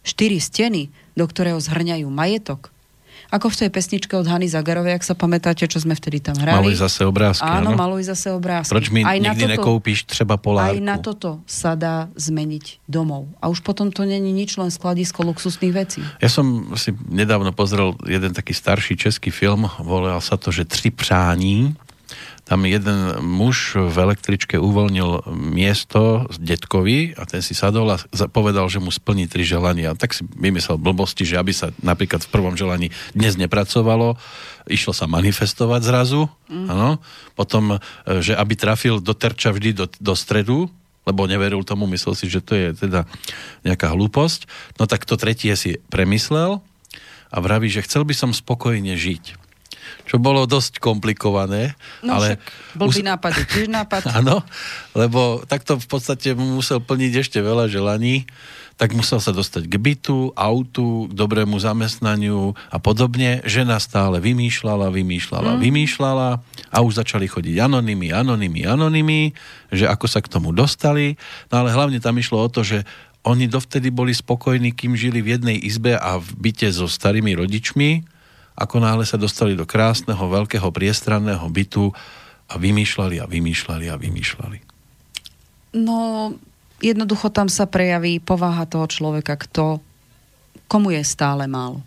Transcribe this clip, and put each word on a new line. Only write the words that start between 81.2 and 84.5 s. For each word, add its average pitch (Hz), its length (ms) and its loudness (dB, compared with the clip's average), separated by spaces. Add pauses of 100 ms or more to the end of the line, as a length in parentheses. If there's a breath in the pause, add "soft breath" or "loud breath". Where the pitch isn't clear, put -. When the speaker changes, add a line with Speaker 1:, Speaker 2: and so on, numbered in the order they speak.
Speaker 2:
bytu 98 460 0 (560 loud breath)
a - 100 -14
vymýšľali 95 640 0
a 80 80 -6
vymýšľali 82 600 -2
a 80 80 -6
vymýšľali. - 640 -6 (1160)